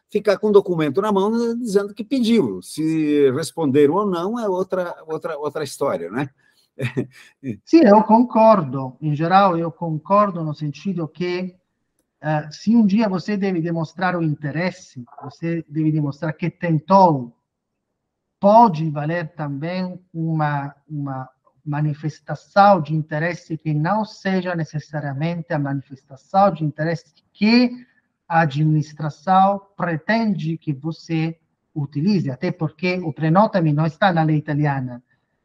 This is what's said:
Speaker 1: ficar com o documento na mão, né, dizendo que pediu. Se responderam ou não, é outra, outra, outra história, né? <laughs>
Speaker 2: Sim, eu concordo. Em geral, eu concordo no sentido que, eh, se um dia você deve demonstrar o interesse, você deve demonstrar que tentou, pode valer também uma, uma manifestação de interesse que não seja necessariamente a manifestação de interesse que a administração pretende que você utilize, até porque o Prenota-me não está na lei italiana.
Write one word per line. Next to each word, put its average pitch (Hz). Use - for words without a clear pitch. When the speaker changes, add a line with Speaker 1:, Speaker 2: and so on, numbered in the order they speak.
Speaker 1:
ficar 208
com 214
o 214
documento 175
na 214
mão, 196
né, 233
dizendo 202
que 214
pediu. 208
Se 151
responderam 147
ou 208
não, 190
é 220
outra, 185
outra, 156
outra 151
história, 104
né? 131
<laughs> 123
Speaker 2:
Sim, 330
eu 208
concordo. 208
Em 151
geral, 175
eu 165
concordo 175
no 151
sentido 160
que, 180
eh, 151
se 220
um 226
dia 208
você 190
deve 190
demonstrar 170
o 175
interesse, 151
você 165
deve 156
demonstrar 151
que -
tentou, 160
pode 202
valer 156
também 165
uma, 151
uma 139
manifestação 151
de 156
interesse 160
que 156
não 185
seja 185
necessariamente 151
a 156
manifestação 139
de 156
interesse 156
que 240
a 165
administração 156
pretende 170
que -
você 160
utilize, 147
até 175
porque 180
o 170
Prenota-me 165
não 131
está 190
na 165
lei 156
italiana. 143